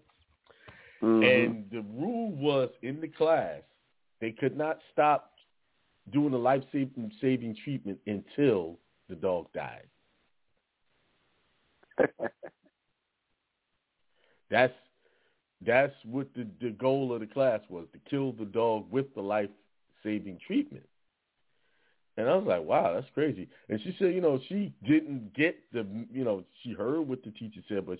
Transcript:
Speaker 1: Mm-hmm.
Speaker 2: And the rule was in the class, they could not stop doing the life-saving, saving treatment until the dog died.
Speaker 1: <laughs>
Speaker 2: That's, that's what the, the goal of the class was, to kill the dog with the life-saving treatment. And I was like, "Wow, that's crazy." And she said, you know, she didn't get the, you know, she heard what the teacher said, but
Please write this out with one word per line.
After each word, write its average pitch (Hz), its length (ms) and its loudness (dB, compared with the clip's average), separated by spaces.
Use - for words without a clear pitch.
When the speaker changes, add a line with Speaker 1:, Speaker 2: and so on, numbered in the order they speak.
Speaker 1:
Mm-hmm. 113 220 6
Speaker 2:
And 117 460 4
the 117 120 -6
rule 202 500 -4
was 139 380 0
in 139 220 -8
the 160 60 -8
class, 139 520 0
they 113 120 -4
could 131 240 -2
not 151 240 -2
stop 147 340 4
doing 143 220 2
the 127 60 2
life-saving, 131 840 0
saving 120 420 0
treatment 101 440 -6
until 101 720 0
the 95 60 -14
dog 87 380 -2
died. 65 340 -10
Speaker 1:
<laughs> - 100 4
Speaker 2:
That's, 127 220 4
that's 131 300 4
what 131 300 -6
the, 123 120 -8
the 120 100 -4
goal 131 440 0
of 113 60 -4
the 110 60 -8
class 123 420 0
was, 85 240 -12
to 90 60 -20
kill 139 220 -2
the 110 140 -10
dog 107 440 0
with 135 240 -2
the 110 60 -8
life-saving 101 1200 -6
treatment. 285 400 -4
And 110 120 0
I 156 60 4
was 190 120 2
like, 90 180 2
"Wow, 120 300 2
that's 120 200 -4
crazy." 127 340 -2
And 107 120 -4
she 175 180 -8
said, 180 160 2
you 185 60 -2
know, 147 280 2
she 190 240 -4
didn't 139 500 0
get 156 220 0
the, 113 140 -4
you 131 120 -4
know, 101 180 -2
she 120 100 -10
heard 117 340 -2
what 127 160 -6
the 110 80 -14
teacher 107 380 -14
said, 98 180 -4
but 90 140 -8